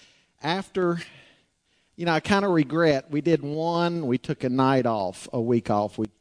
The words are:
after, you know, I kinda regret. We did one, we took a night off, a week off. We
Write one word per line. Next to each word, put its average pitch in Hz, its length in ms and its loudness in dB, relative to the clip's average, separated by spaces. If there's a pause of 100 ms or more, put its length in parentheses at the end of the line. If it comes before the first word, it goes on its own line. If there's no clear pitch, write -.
(420)
after, 175 580 -2 (960)
you 170 100 -8
know, 170 60 2
I 156 80 2
kinda 196 300 0
regret. 156 600 2
We 147 120 -2
did 156 200 2
one, 170 680 -2
we 123 100 2
took - 260 -6
a 127 60 -2
night 131 360 2
off, 101 460 -4
a 127 80 -4
week 117 300 0
off. 104 280 -2
We 110 100 -4 (140)